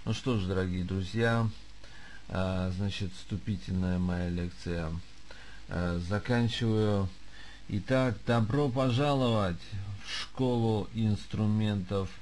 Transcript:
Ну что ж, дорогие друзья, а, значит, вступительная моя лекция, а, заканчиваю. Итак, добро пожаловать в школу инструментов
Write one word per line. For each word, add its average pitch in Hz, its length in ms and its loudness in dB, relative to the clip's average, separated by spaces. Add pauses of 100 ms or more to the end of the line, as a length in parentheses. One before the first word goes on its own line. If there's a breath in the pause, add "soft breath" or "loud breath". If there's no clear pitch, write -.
Ну 110 100 0
что 120 240 0
ж, 92 80 0
дорогие 92 380 0
друзья, 113 640 2 (800 loud breath)
а, 92 480 0
значит, 98 380 -2
вступительная 92 840 -2
моя 87 300 0
лекция, 87 640 -4 (760 loud breath)
а, 87 300 0 (100)
заканчиваю. 110 1000 2 (600 loud breath)
Итак, 123 480 0 (100)
добро 120 420 4
пожаловать 123 920 4 (440)
в - 60 -8
школу 113 840 2
инструментов 104 1120 2 (140)